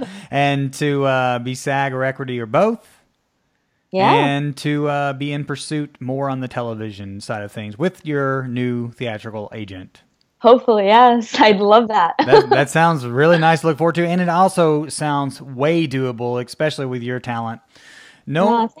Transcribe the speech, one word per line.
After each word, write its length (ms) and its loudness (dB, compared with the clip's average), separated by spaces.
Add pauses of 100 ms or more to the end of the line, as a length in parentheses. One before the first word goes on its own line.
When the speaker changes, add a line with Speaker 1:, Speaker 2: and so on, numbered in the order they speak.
(320)
Speaker 1:
and 440 0
to, 320 0
uh, 320 0
be 160 -6
sag 380 -2
or 120 -2
equity 340 -6
or 60 -6
both. 420 0 (1040)
Speaker 2:
Yeah. 220 4
Speaker 1:
And 440 0
to, 300 -2
uh, 240 -2
be 220 -6
in 100 -6
pursuit 560 -8
more 300 -4
on 100 -4
the 80 -6
television 720 -8
side 240 -8
of 80 -12
things 260 -12
with 280 -6
your 420 -2
new 440 -4
theatrical 640 -10
agent. 500 -14 (380)
Speaker 2:
Hopefully, 440 6
yes. 540 6
<laughs> 0 -
I'd 200 6
love 300 4
that. 260 0 (100)
Speaker 1:
That, 240 6
that 200 2
sounds 360 2
really 320 2
nice 220 4
to 80 -2
look 100 0
forward 180 0
to, 120 0
and 140 0
it 80 0
also 580 2
sounds 540 -4
way 440 0
doable, 580 -4
especially 420 -4
with 180 -8
your 160 -6
talent. 400 -8 (640)
No, 220 0
Speaker 2:
Aw, 200 2 (120)